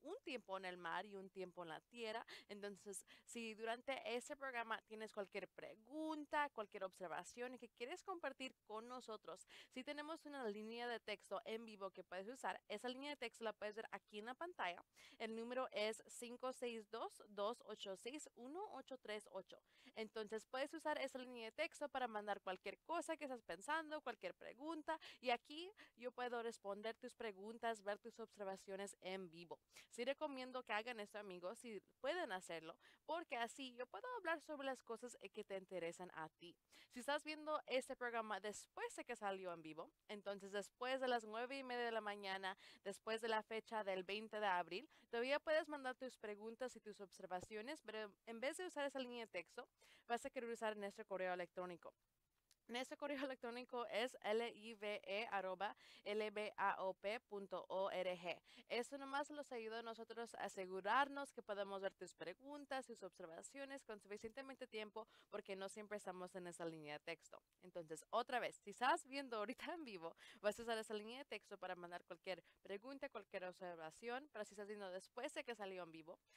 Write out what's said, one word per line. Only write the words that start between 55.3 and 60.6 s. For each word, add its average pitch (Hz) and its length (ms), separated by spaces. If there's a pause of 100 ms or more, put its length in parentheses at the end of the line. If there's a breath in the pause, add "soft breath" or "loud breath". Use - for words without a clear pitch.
arroba 190 440 (280 loud breath)
L 214 260
B 208 260
A 196 280
O 190 100
P 208 240
punto 196 500
O 190 220
R 185 260
G. 170 240 (280 loud breath)
Eso 240 280
nomás 277 360
nos 294 180
ayuda 226 300
a - 20
nosotros 226 540
a - 80
asegurarnos 202 880